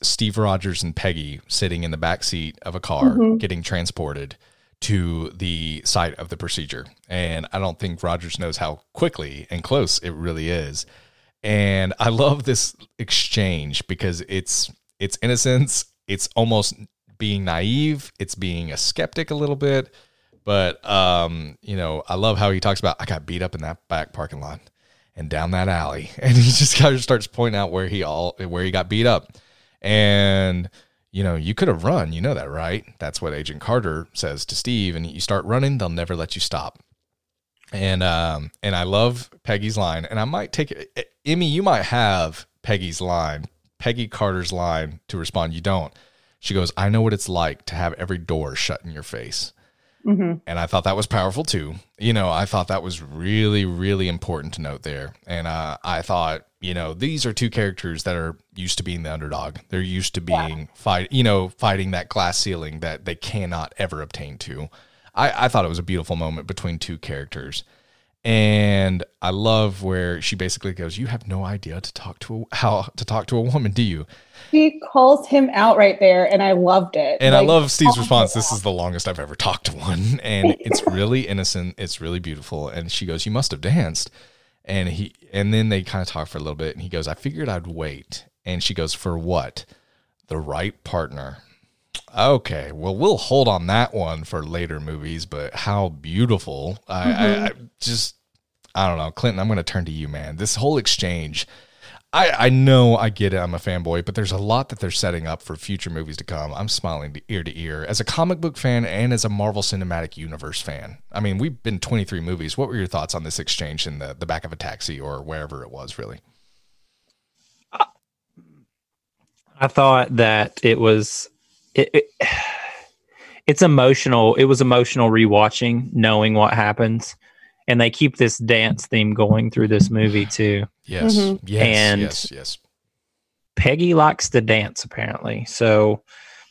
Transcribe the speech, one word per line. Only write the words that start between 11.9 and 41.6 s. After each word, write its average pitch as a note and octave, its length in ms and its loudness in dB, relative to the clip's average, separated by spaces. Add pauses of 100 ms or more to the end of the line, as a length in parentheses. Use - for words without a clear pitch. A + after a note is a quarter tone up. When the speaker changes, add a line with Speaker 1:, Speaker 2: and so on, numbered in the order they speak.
Speaker 1:
I A2+ 80 2
love C#3 360 2
this - 300 -2 (240)
exchange F2 880 -2
because F2+ 420 -4
it's, - 440 -4 (260)
it's G2 240 -4
innocence, B2+ 640 2 (240)
it's G2 260 -4
almost A2+ 400 2 (440)
being G#2 260 -2
naive, B2+ 720 0
it's - 160 -6
being E2+ 380 -6
a C#2 40 -10
skeptic - 540 -4
a D3+ 60 -4
little D3 200 -2
bit. C3+ 360 0 (520)
But, F#2+ 400 0
um, E2+ 760 2
you G2+ 140 -6
know, D#2+ 320 -4
I F#2 80 -4
love G#2 200 2
how G2+ 140 2
he F#2+ 80 0
talks G2 220 0
about, F2 180 0
"I - 60 -10
got D#2 220 -6
beat F2 160 -6
up F2+ 120 -6
in D#2 60 -8
that D#2+ 260 -10
back D#2+ 260 -4
parking D2+ 280 -10
lot C#2+ 180 -12 (560)
and D#2 160 -10
down D#2+ 220 -2
that F#2 160 0
alley." D2+ 460 -4
<laughs> - 40 -20
And B2 180 6
he A#2+ 140 8
just C#3 260 4
kind C#3 200 8
of B2 80 -2
starts A2+ 240 2
pointing A#2 280 0
out G2 140 0
where F#2 160 -2
he F#2 160 -2
all, D#2+ 320 -2 (140)
where F2 160 -4
he F#2 80 -2
got F2+ 160 0
beat A2 180 2
up. G#2+ 300 2 (440)
And, G2 880 4 (440)
you F#2+ 100 -2
know, F2 140 0
"You E2 180 -2
could F#3+ 140 0
have E2+ 160 0
run, E2 280 0
you E2 80 -4
know C3 140 0
that, C#2 160 -8
right?" E2 340 -4 (140)
That's D2+ 240 -8
what D#2 120 -4
Agent D2+ 260 -8
Carter F2+ 540 -2
says - 320 -6
to - 100 -8
Steve. G2 400 -2
"And E2 120 -6
you D#2 120 -10
start F#2+ 240 -2
running, C3 340 0
they'll F#2+ 100 -2
never F2 280 -4
let D#2+ 180 -6
you F2+ 60 -6
stop." - 400 -6 (920)
And, F#2+ 300 0
um, E2 480 -2 (140)
and G2 100 -2
I F2 80 -2
love A2+ 480 0 (140)
Peggy's G#2+ 340 -2
line, E2 260 -2
and G#2+ 140 -6
I G#2+ 60 -2
might C3 280 -6
take D3+ 200 -4
it, - 400 -12 (120)
Emmy, E3 220 0
you D#3 160 0